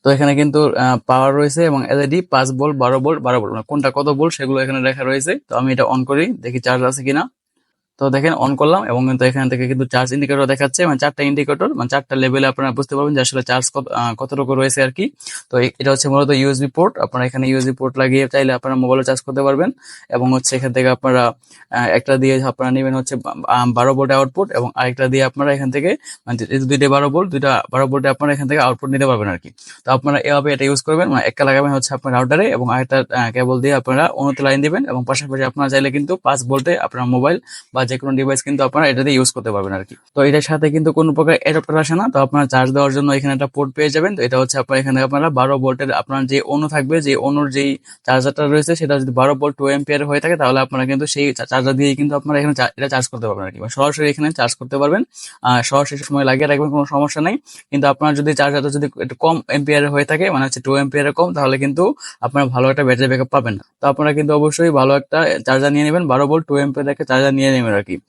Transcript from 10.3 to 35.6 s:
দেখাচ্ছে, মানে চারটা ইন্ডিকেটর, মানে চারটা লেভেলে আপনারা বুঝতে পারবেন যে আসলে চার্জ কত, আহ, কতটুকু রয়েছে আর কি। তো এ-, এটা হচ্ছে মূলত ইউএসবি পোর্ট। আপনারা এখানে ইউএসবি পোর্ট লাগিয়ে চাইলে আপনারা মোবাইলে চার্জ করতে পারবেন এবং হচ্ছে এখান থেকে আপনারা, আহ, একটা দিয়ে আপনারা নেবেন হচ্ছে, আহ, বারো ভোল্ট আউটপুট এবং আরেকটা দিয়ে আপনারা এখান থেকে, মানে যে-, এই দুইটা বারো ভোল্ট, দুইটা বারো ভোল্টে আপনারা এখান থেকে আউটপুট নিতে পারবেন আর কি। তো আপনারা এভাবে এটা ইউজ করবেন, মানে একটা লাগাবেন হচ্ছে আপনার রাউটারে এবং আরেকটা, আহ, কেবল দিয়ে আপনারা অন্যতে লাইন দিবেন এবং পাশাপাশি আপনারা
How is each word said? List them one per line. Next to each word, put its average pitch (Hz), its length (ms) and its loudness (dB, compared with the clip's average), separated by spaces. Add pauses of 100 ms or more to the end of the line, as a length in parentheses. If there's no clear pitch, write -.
দেখাচ্ছে, 135 360 -2
মানে 139 100 0
চারটা 147 320 -2
ইন্ডিকেটর, 143 380 0 (100)
মানে 120 140 -4
চারটা 139 300 -2
লেভেলে 135 300 2
আপনারা 135 260 -2
বুঝতে 139 180 -6
পারবেন 147 200 0
যে 131 40 2
আসলে 127 220 -2
চার্জ 127 220 -2 (100)
কত, 135 100 -4 (140)
আহ, 117 220 -2
কতটুকু 135 340 -4
রয়েছে 135 280 0
আর 131 140 0
কি। 190 80 -2 (460)
তো - 80 -6
এ-, 123 200 0
এটা 139 140 0
হচ্ছে 135 200 0
মূলত 139 180 2
ইউএসবি 135 460 0
পোর্ট। 190 160 2 (120)
আপনারা 127 240 -4
এখানে 131 200 -4
ইউএসবি 131 240 0
পোর্ট 131 260 -4
লাগিয়ে 131 340 2
চাইলে 135 200 2
আপনারা 131 300 -4
মোবাইলে 127 260 2
চার্জ 131 120 0
করতে 135 220 -4
পারবেন 139 280 2 (380)
এবং 123 240 0
হচ্ছে 127 240 0
এখান 127 160 -2
থেকে 127 160 2
আপনারা, 127 340 2 (480)
আহ, 120 180 0 (100)
একটা 135 180 0
দিয়ে 131 180 2 (160)
আপনারা 127 200 -4
নেবেন 131 240 0
হচ্ছে, 131 200 -6 (400)
আহ, 123 120 2 (100)
বারো 127 180 4
ভোল্ট 135 180 0
আউটপুট 135 360 0 (100)
এবং 123 160 -2
আরেকটা 127 340 -2
দিয়ে 135 160 2
আপনারা 143 320 -2
এখান 135 140 -4
থেকে, 143 200 0 (360)
মানে 120 120 -4
যে-, 113 160 -6
এই 135 40 0
দুইটা 135 300 2
বারো 143 220 2
ভোল্ট, 180 200 0
দুইটা 139 200 0 (220)
বারো 135 140 2
ভোল্টে 135 220 0
আপনারা 147 240 0
এখান 139 160 -2
থেকে 147 180 2
আউটপুট 127 240 -2
নিতে 135 200 2
পারবেন 104 180 0
আর 87 140 -4
কি। 78 80 -18 (340)
তো - 120 -6
আপনারা 139 220 0
এভাবে 143 360 0
এটা 139 100 -2
ইউজ 139 180 0
করবেন, 160 260 0
মানে 131 220 2
একটা - 180 -4
লাগাবেন 139 280 4
হচ্ছে 127 200 -4
আপনার 131 200 -6
রাউটারে 139 280 2 (120)
এবং 123 180 -4
আরেকটা, 131 240 0 (200)
আহ, 117 180 0
কেবল 127 240 0
দিয়ে 139 140 2
আপনারা 135 300 0 (140)
অন্যতে 139 280 -2
লাইন 135 140 4
দিবেন 160 300 0
এবং 127 140 -2
পাশাপাশি 135 460 -4
আপনারা 139 220 -2